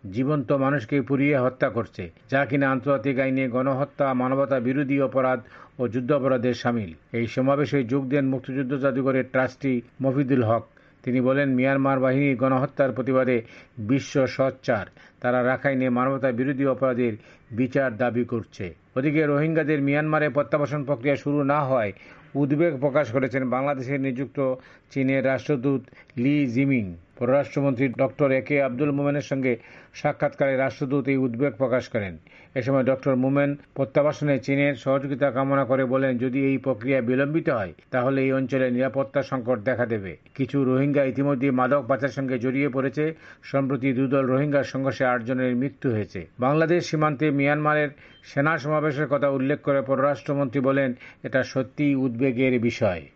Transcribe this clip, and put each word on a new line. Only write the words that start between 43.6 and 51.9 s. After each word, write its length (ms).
দুদল 340
রোহিঙ্গা 360
সংঘর্ষে 420
আটজনের 520
মৃত্যু 360
হয়েছে। 280
বাংলাদেশ 460
সীমান্তে 440
মিয়ানমারের 600
সেনা 340
সমাবেশের 500
কথা 200
উল্লেখ 340
করে 200
পররাষ্ট্রমন্ত্রী 800
বলেন, 300
এটা 220
সত্যিই 500